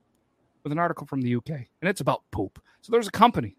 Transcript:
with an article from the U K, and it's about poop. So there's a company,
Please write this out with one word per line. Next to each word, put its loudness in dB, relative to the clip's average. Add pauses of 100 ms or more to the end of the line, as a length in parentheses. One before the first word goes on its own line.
(640)
with -6
an -2
article -2
from -6
the -2
U 0
K, -10 (140)
and 0
it's -6
about -2
poop. -6 (220)
So -20
there's 2
a -10
company, 4